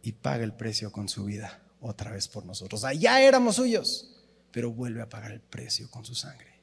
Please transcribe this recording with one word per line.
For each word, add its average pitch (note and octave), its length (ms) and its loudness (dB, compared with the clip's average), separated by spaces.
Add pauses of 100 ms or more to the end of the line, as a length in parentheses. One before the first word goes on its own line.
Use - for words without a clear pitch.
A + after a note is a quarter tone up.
y - 120 -8
paga C3 300 -2
el A2 100 -6
precio G#2+ 380 -6
con G#2 160 -8
su G2+ 180 -6
vida G#2 360 -10 (200)
otra A2 300 -10
vez G2 160 -6
por F#2+ 180 -12
nosotros. F#2 380 -8
O C3+ 40 -2
sea, C3+ 60 0
ya A3+ 280 6
éramos B3+ 340 8
suyos, - 600 0 (360)
pero A#2+ 200 -4
vuelve A#2 300 -6
a A2 80 -10
pagar G#2+ 220 -12
el A2 100 -14
precio - 480 -8
con A#2 160 -16
su B2 100 -12
sangre. - 360 -10 (100)